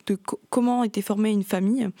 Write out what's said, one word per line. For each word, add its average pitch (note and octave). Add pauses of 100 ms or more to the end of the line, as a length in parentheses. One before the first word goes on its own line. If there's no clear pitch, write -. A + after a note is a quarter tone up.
de G3+
co-, - (100)
comment B3
était G3+
formée G#3+
une G3+
famille, G3+ (120)